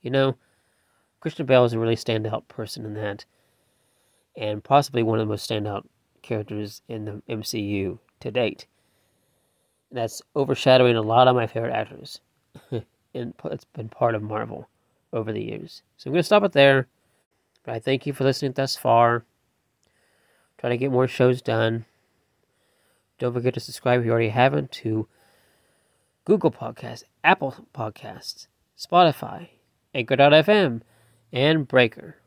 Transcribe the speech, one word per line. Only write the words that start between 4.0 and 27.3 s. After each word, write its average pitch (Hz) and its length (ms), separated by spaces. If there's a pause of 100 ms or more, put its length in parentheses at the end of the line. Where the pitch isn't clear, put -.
and 107 260
possibly 135 400
one 110 160
of 110 80
the - 20
most 104 180
standout 104 380 (360)
characters 104 680
in 110 160
the 104 240
M 110 160
C 113 160
U 101 400 (220)
to 117 100
date. 113 340 (1300)
That's 117 300 (160)
overshadowing 127 580
a 110 60
lot 117 260
of 127 80
my 113 120
favorite 120 260
actors. - 480 (500)
<laughs> 113 100 (320)
and 120 240
p-, - 120
it's - 160
been 113 240
part 117 260
of 104 60
Marvel 110 460 (460)
over 113 180
the 104 120
years. 107 380 (160)
So - 120
I'm 135 40
gonna 170 100
stop 208 200
it 190 100
there. 139 340 (760)
But 117 120
I 113 40
thank 135 260
you 143 80
for 131 100
listening 131 300
thus 135 220
far. 117 480 (1300)
Try 123 120
to 120 80
get 135 140
more 127 160
shows 127 340
done. 113 440 (1300)
Don't 123 140
forget 123 200
to 120 60
subscribe 123 400
if 117 60
you 117 60
already 117 180
haven't 131 420
to 110 360 (1160)
Google 170 260
Podcasts, 117 520 (200)
Apple 151 500